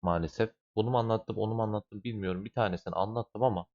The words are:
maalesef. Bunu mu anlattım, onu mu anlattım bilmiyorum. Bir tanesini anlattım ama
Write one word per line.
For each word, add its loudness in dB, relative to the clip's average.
maalesef. 0
Bunu 2
mu 2
anlattım, 0
onu 0
mu 0
anlattım -4
bilmiyorum. -2
Bir -12
tanesini 0
anlattım -2
ama 2